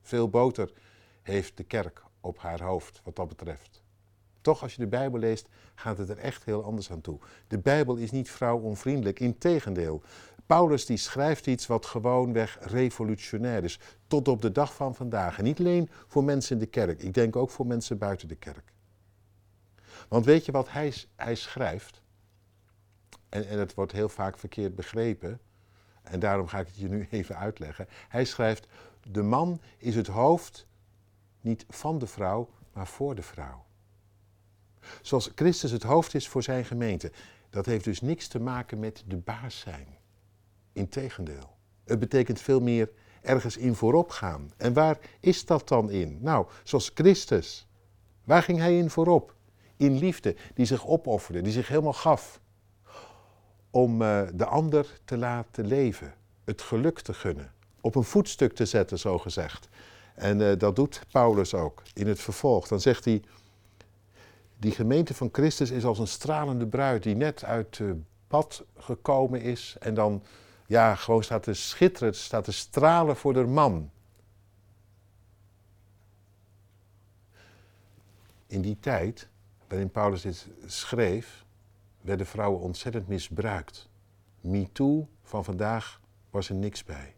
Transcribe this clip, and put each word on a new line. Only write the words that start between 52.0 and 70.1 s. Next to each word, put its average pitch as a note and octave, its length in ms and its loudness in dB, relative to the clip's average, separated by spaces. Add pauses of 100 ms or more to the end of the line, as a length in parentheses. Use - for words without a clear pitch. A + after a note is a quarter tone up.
Om, A#2 280 4
eh, G#2 200 4 (120)
de F2 120 0
ander D3 580 0
te C3 120 -6
laten A#2+ 500 -4
leven. A#2 480 0 (300)
Het - 180 -6
geluk C3+ 380 0
te - 140 -8
gunnen. C#2+ 380 -6 (280)
Op A#2 140 -2
een B2+ 100 4
voetstuk - 500 2
te A#2 100 0
zetten, G2 340 2
zo F#2 200 0
gezegd. - 500 -8 (460)
En, G2+ 360 2
eh, G2 80 4
dat G2+ 180 4
doet C#3+ 240 0 (100)
Paulus A2 440 4
ook E2 280 -4 (120)
in G#2 120 -2
het G#2 140 0
vervolg. A2+ 480 2
Dan G2+ 120 0
zegt B2 240 4
hij: A2 180 2 (1400)
"Die G#2+ 140 0
gemeente C3+ 420 2
van B2 180 -4
Christus C#3+ 380 2
is B2 140 -2
als A2+ 140 2
een G#2+ 100 -2
stralende C#3+ 580 -2
bruid B2+ 360 0
die G#2+ 120 0
net C#3+ 300 -2
uit, - 360 -4
eh, G2+ 100 -2 (380)
bad - 360 0 (120)
gekomen B2+ 640 0
is A#2+ 400 -6
en A2 140 -2
dan, G#2+ 280 2 (440)